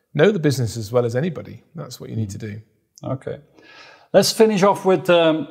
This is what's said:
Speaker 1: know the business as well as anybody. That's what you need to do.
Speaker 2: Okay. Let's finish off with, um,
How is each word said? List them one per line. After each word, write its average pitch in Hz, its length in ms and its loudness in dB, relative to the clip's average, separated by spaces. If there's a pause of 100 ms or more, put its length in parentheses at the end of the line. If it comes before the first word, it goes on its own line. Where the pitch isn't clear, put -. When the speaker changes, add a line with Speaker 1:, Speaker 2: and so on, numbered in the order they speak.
(120)
Speaker 1:
know 156 180 4
the 208 80 0
business 127 380 -2
as 107 160 -10
well 123 120 2
as 117 120 -4
anybody. 127 480 -8 (100)
That's 143 240 -16
what 127 120 -16
you 120 40 -10
need 110 160 -6
to 101 80 -12
do. 107 220 -12 (420)
Speaker 2:
Okay. 123 380 -10 (720)
Let's 196 180 4
finish 214 320 2
off 196 220 2
with, 185 260 2
um, 160 400 2